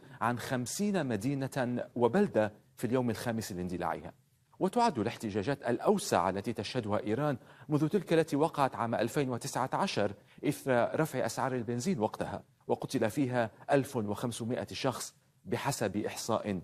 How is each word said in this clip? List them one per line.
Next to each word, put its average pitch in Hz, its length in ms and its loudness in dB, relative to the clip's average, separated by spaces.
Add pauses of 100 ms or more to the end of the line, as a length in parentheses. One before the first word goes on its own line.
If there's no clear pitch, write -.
(220)
عن 117 180 0
خمسين 151 680 -2
مدينة 127 800 -2 (100)
وبلدة 117 580 4 (240)
في 127 100 -2
اليوم 123 220 2
الخامس 113 420 -2
لاندلاعها. 85 640 -4 (460)
وتعد 190 400 2
الاحتجاجات 107 680 -2
الأوسع 120 600 4
التي 101 240 -2
تشهدها 104 500 -2
إيران 127 340 0 (320)
منذ 151 180 2
تلك 175 260 0
التي 160 220 4
وقعت 143 400 2
عام 117 200 0
ألفين 113 340 0
وتسعة 127 440 -2
عشر 135 400 0 (340)
إثر 127 520 2
رفع 135 260 0
أسعار 127 300 -2
البنزين 120 440 -2
وقتها، 95 440 -2 (240)
وقتل 117 420 0
فيها 123 420 0 (200)
ألف 135 240 4
وخمسمائة 113 760 -2
شخص - 440 -4 (300)
بحسب 107 520 -2
إحصاء 104 680 -2